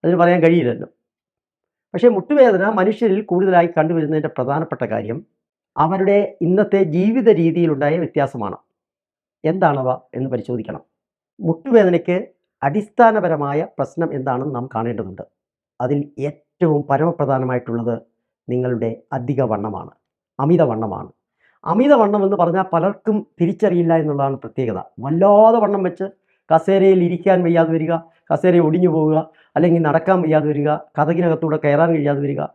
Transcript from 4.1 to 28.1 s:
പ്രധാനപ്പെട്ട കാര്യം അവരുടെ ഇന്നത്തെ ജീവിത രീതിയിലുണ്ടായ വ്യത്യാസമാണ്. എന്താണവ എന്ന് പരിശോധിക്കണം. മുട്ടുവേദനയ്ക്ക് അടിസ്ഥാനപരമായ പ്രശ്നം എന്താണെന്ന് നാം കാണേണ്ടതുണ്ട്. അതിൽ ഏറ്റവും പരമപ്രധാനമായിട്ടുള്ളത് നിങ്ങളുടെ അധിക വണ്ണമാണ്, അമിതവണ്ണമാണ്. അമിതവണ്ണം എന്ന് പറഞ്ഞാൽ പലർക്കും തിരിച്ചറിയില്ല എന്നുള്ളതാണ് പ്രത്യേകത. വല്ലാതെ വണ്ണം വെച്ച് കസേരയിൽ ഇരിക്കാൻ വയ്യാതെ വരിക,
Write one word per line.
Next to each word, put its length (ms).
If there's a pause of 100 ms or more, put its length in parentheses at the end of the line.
പ്രധാനപ്പെട്ട 460 (100)
കാര്യം 240 (680)
അവരുടെ 340 (280)
ഇന്നത്തെ 360 (140)
ജീവിത 340 (120)
രീതിയിലുണ്ടായ 600
വ്യത്യാസമാണ്. 540 (920)
എന്താണവ 380 (280)
എന്ന് 160
പരിശോധിക്കണം. 500 (640)
മുട്ടുവേദനയ്ക്ക് 680 (500)
അടിസ്ഥാനപരമായ 920 (160)
പ്രശ്നം 400
എന്താണെന്ന് 400
നാം 80 (100)
കാണേണ്ടതുണ്ട്. 500 (580)
അതിൽ 160 (300)
ഏറ്റവും 600
പരമപ്രധാനമായിട്ടുള്ളത് 1040 (580)
നിങ്ങളുടെ 380 (260)
അധിക 240 (100)
വണ്ണമാണ്, 420 (500)
അമിതവണ്ണമാണ്. 680 (600)
അമിതവണ്ണം 540
എന്ന് 160
പറഞ്ഞാൽ 320
പലർക്കും 420 (240)
തിരിച്ചറിയില്ല 640
എന്നുള്ളതാണ് 400
പ്രത്യേകത. 380 (260)
വല്ലാതെ 580
വണ്ണം 240
വെച്ച് 180 (460)
കസേരയിൽ 560
ഇരിക്കാൻ 380
വയ്യാതെ 300
വരിക, 180 (380)